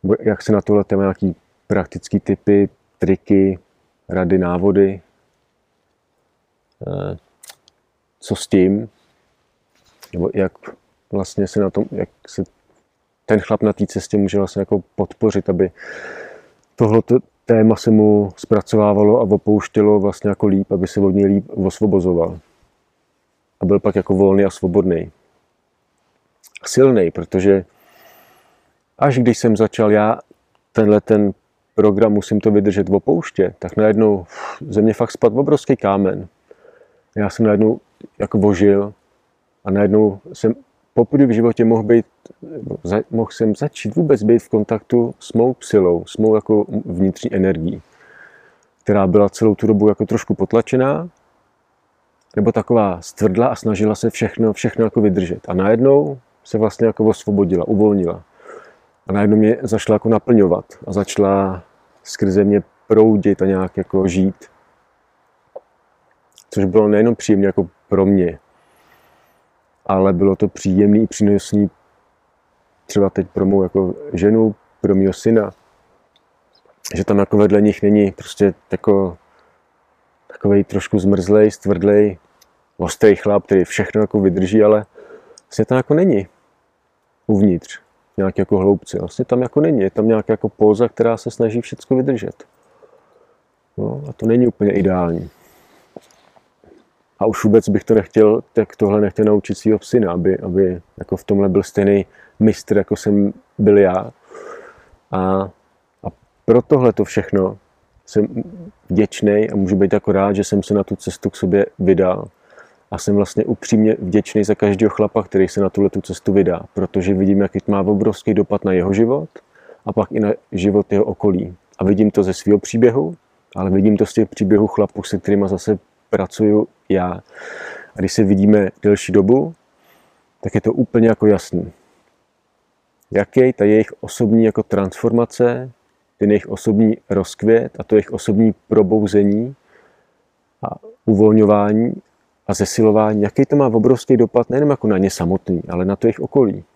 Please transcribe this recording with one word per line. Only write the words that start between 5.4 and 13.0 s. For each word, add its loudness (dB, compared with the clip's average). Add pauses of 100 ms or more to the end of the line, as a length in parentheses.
Eh, -10 (1040)
co -6
s -14
tím? 0 (1200)
Nebo -4
jak -2 (600)
vlastně -4
se -4
na 0
tom, -4
jak -8 (200)
se -10 (840)